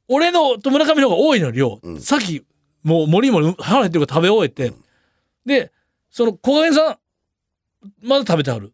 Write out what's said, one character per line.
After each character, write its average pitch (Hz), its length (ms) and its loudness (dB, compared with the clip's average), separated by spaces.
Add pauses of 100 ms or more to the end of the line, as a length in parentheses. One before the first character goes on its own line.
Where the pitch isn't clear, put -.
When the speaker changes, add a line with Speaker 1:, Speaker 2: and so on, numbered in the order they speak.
Speaker 1:
俺 302 220 2
の 294 280 0
と 262 120 -4
村 294 160 2
上 302 160 2
の 254 80 2
方 175 60 0
が 170 40 0
多 285 160 2
い 202 40 2
の、 143 100 -2
量。 123 320 -2
Speaker 2:
う 87 80 -14
ん。 80 100 -12
Speaker 1:
さ - 160 -2
っ 285 40 0
き、 170 220 -8 (400)
も 160 220 0
う、 - 40 -2
も 170 120 2
り 269 100 2
も 180 120 2
り 165 160 0
腹 214 220 0
減 208 80 0
っ 165 40 -6
て 165 60 0
る 147 80 0
か 135 80 -12
ら 160 60 4
食 - 20 0
べ 180 80 2
終 208 160 0
え - 20 -2
て。 123 200 -6
Speaker 2:
う - 20 -6
ん。 58 140 -20 (600)
Speaker 1:
で、 247 260 -2 (400)
そ - 140 -2
の、 226 80 0
こ 247 220 0
が 302 80 2
け 330 80 2
ん 294 40 2
さ 311 180 2
ん、 - 60 -14 (1000)
ま 262 180 0
だ 277 80 -4
食 170 120 0
べ 151 40 0
て 135 80 -4
は 117 80 -4
る。 101 160 -16